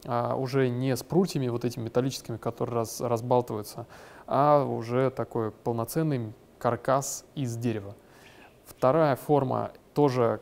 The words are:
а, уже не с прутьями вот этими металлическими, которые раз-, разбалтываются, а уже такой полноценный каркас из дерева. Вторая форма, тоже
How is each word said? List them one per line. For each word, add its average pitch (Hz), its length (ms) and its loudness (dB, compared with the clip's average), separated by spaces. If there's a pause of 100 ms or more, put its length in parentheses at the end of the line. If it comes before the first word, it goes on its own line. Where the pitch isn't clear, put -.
а, 120 300 0
уже 131 340 0
не 127 260 -2
с - 80 -6
прутьями 151 460 0
вот 117 160 -2
этими 117 200 -6
металлическими, 127 520 -2
которые 120 380 -4
раз-, 113 260 -4
разбалтываются, 120 840 -2 (380)
а 143 380 4
уже 120 460 0
такой 113 420 -4
полноценный 120 800 -2 (280)
каркас 131 640 0 (100)
из 120 220 -4
дерева. 110 360 -4 (720)
Вторая 139 520 2
форма, 123 540 0 (220)
тоже 123 480 4